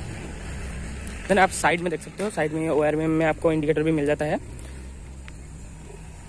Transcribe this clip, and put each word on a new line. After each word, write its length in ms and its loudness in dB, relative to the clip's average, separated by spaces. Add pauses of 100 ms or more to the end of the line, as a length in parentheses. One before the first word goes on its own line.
(1300)
Then 120 4
आप 120 8
side 300 2
में 100 0
देख 100 -4
सकते 220 -8
हो, 80 0
side 220 0
में 160 0
ओआरवीएम 420 4
में 160 4
आपको 260 4
indicator 300 4
भी 100 4
मिल 140 4
जाता 180 2
है 160 0 (1900)